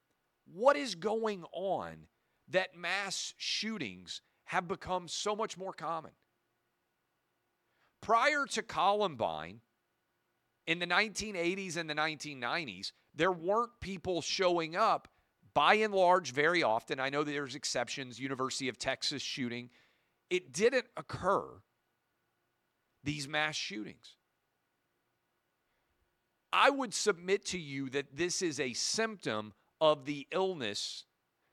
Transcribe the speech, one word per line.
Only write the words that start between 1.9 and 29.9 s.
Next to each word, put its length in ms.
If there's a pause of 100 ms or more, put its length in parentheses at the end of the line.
that 260
mass 600
shootings 840 (220)
have 240
become 400
so 260
much 240
more 140
common? 400 (1900)
Prior 460
to 160
Columbine, 960 (1120)
in 100
the 80
nineteen 480
eighties 420
and 140
the 60
nineteen 420
nineties, 540 (200)
there 200
weren't 480
people 420
showing 540
up, 320 (460)
by 200
and 180
large, 400
very 300
often. 380
I 80
know 160
there's 320
exceptions, 640
University 480
of 100
Texas 440
shooting. 480 (600)
It 220
didn't 340 (100)
occur, 500 (1600)
these 240
mass 300
shootings. 600 (2250)
I 180
would 240
submit 520
to 120
you 320
that 260
this 260
is 180
a 140
symptom 800 (280)
of 240